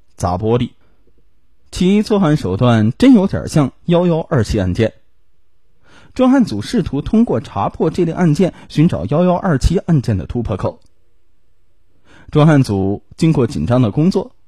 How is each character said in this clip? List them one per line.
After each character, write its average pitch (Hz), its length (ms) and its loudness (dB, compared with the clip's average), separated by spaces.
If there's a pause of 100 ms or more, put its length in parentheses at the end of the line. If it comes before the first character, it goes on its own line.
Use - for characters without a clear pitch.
(160)
砸 90 220 -4
玻 110 200 0
璃。 123 140 -4 (1000)
其 202 320 0
作 208 160 -2
案 151 180 2
手 92 180 -4
段 113 420 2
真 262 160 6
有 196 140 4
点 - 200 -6
像 147 260 0 (120)
幺 170 200 0
幺 165 140 0
二 139 240 -2
七 107 160 -2
案 90 140 -2
件。 113 200 -2 (1200)
专 254 180 2
案 269 140 4
组 - 160 -6
试 202 220 -2
图 139 180 -4
通 226 240 2
过 123 160 -2
查 104 280 -6
破 170 200 -2
这 170 160 -2
类 165 60 -2
案 156 240 0
件， 190 180 0 (160)
寻 151 180 2
找 76 180 -4
幺 147 180 0
幺 180 120 2
二 170 220 -2
七 180 220 0
案 156 240 0
件 107 140 -2
的 69 100 -8
突 120 160 -6
破 104 120 -6
口。 - 240 -8 (1500)
专 151 180 4
案 147 140 6
组 98 420 -2 (140)
经 160 160 2
过 131 140 0
紧 - 180 -6
张 123 160 2
的 110 80 0
工 156 220 0
作， - 240 -6 (120)